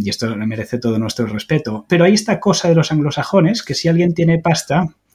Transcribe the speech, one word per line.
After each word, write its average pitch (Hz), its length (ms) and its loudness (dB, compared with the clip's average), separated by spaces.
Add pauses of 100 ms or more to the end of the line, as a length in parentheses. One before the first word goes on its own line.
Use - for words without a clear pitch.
y 101 60 -4
esto 113 260 -4
le 107 100 -6
merece 110 340 -6
todo 113 200 -2
nuestro 113 280 -2
respeto. 107 640 -4
Pero 170 160 4
hay 196 100 6
esta 208 260 -2
cosa - 280 0
de 170 60 4
los 160 160 2
anglosajones 151 720 0
que - 120 -8
si - 120 -4
alguien 170 280 2
tiene 165 260 2
pasta 165 480 0 (260)